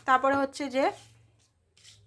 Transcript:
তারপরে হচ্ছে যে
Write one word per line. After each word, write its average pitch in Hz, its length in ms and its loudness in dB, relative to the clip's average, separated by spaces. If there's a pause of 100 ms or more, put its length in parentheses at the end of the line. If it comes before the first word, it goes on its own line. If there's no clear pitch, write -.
তারপরে 262 280 2
হচ্ছে 277 360 -4
যে 277 200 0 (1160)